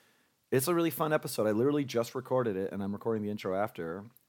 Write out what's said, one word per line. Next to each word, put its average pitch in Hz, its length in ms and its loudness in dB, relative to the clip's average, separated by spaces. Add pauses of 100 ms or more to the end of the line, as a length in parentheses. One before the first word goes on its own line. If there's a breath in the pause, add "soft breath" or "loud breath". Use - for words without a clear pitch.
(500 soft breath)
it's 131 160 4
a 180 80 2
really 170 160 4
fun 156 220 0
episode. 147 340 0
I 107 40 4
literally 143 340 2
just 117 300 -2
recorded 127 420 0
it, 95 160 -2
and 101 100 -4
I'm 98 100 -4
recording 110 300 -2
the 104 80 -2
intro 101 240 -2
after, 95 500 -4 (240)